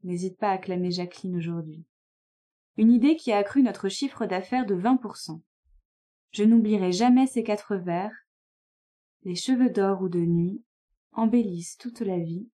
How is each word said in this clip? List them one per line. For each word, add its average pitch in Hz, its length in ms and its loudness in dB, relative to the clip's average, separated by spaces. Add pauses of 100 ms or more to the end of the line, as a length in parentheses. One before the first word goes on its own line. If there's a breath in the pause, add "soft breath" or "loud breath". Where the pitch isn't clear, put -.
n'hésite 180 340 -6
pas 208 120 -2
à 190 80 -2
clamer 180 320 -4
Jacqueline 175 460 -8
aujourd'hui. 165 480 -8 (920)
Une 220 120 6
idée 247 260 6
qui 285 140 -6
a 208 60 2
accru 208 260 2
notre 220 280 0
chiffre 254 340 -6
d'affaires 196 420 -4
de 196 80 0
vingt 214 220 2
pour 226 220 -6
cent. 165 240 -12 (880)
Je 208 120 -4
n'oublierai 214 480 4
jamais 247 360 4
ces 240 180 -2
quatre 208 320 -4
vers. 180 400 -6 (1040)
Les 180 140 -8
cheveux 254 340 2
d'or 196 320 0
ou 190 60 -2
de 175 100 -2
nuit 170 460 0 (480)
embellissent 214 640 -2
toute 240 240 -14
la 190 180 -2
vie. 170 360 -6